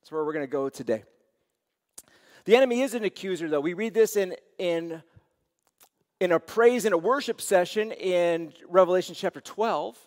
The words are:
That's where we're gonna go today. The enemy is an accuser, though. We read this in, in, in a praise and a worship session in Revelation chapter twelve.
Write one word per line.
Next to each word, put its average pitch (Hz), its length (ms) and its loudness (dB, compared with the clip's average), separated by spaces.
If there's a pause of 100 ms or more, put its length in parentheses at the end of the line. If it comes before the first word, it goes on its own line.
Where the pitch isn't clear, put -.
That's - 100 -20
where 156 140 -4
we're 151 80 -4
gonna 151 140 -4
go 135 240 -2
today. 117 340 -4 (1400)
The 208 100 8
enemy 247 240 4
is 254 140 -2
an 226 100 -4
accuser, 180 460 -6
though. 147 100 0
We 170 140 -4
read 214 180 -6
this 214 240 2
in, 185 180 -2 (240)
in, 165 440 -6 (1160)
in 180 120 2
a 165 80 4
praise 233 440 2
and 202 100 2
a 170 40 2
worship 226 420 -2
session 202 520 0
in 175 600 -2 (160)
Revelation 180 460 4
chapter 165 260 -8
twelve. 202 680 -4